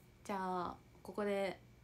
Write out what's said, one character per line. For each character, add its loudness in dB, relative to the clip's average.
じ -2
ゃ 2
あ、 0
「こ -8
こ 2
で、 2